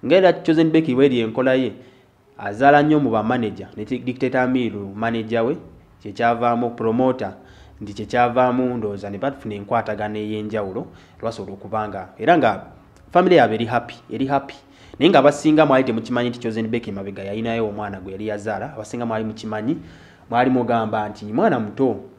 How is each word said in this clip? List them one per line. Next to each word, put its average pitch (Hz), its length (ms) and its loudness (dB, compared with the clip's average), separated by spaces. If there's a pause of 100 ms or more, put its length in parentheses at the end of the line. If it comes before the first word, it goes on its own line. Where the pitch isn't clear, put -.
Ng'era 175 280 6
Chosen 165 380 2
Beki 160 240 2
bw'eri 127 260 4
enkola 123 340 0
ye, 127 180 0 (640)
azaala 135 440 6
nnyo 151 180 4
mu 131 100 0
bamaneja, 117 680 -2
ne 107 80 -8
ti-, 123 140 -6
Dictator 123 420 -2
Amiru 113 560 -2
manager 113 460 -2
we, 139 140 0 (460)
kyekyavaamu 117 680 0
promoter, 117 640 0 (480)
nti 101 120 -14
kyekyavaamu 123 840 0
ndowooza 101 340 -6
ne 101 80 -10
bafuna 117 360 -6
enkwatagana 107 640 -4
ey'enjawulo, 107 680 -6 (360)
lwasobola 101 320 -8
okuba 107 340 -6
nga, 95 200 -10 (100)
era 156 200 4
nga 110 240 2 (500)
family 185 240 6
yaabwe 113 180 6
eri 113 100 -2
happy, 117 300 -4 (160)
eri 120 160 -4
happy. 135 280 -2 (440)
Naye 160 120 6
nga 160 80 6
abasinga 151 480 6
mwali 135 180 4
temukimanyi 120 440 -2
nti 120 100 -8
Chosen 113 300 -4
Beki 113 240 -4
mabega 98 300 -10
yalinayo 113 460 -4
omwana 104 320 -8
gwe 95 120 -12
yali 101 140 -8
yazaala, 107 480 -6
abasinga 120 320 -8
mwali 113 180 -4
mukimanyi, 110 520 -4 (540)
mwali 123 200 4
mugamba 110 580 0
nti 104 160 -14
mwana 120 360 0
muto 110 360 -2 (220)